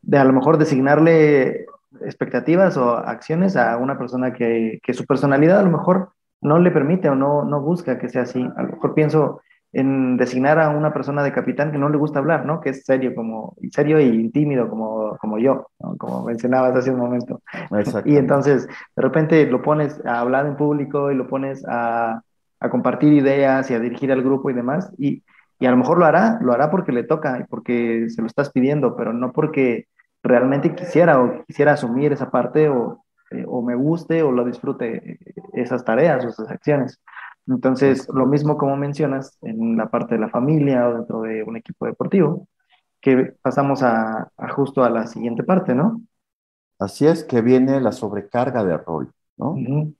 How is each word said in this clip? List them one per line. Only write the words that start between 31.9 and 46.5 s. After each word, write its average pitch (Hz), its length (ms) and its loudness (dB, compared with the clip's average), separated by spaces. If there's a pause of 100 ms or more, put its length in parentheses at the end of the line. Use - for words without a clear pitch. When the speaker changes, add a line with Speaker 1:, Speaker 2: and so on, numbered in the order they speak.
Speaker 1:
esa 143 180 -4
parte 139 380 2
o, 127 380 -2 (260)
eh, 127 160 -8
o 123 160 -6
me 120 120 -4
guste 165 460 0
o 143 120 2
lo 123 100 0
disfrute, 120 720 -6
eh, - 60 -20 (340)
esas 123 320 -4
tareas 131 400 2
o - 20 -6
esas 110 240 -10
acciones. 139 480 -2 (480)
Entonces, 131 540 2
Speaker 2:
Exacto. - 180 -4
Speaker 1:
lo 131 80 2
mismo 147 280 2
como 139 220 -2
mencionas 143 640 -4
en 113 340 -4
la 110 140 -2
parte - 240 -2
de 110 80 -2
la 107 80 -4
familia 135 580 2
o 120 60 0
dentro 113 300 -6
de 110 180 -6
un 113 160 -10
equipo - 300 -10
deportivo, 175 600 0 (540)
que 131 400 2
pasamos 139 400 0
a, 113 560 0
a - 120 -10
justo 131 340 0
a 120 80 4
la 113 160 -2
siguiente 117 340 -6
parte, 185 320 0
¿no? 196 280 0 (760)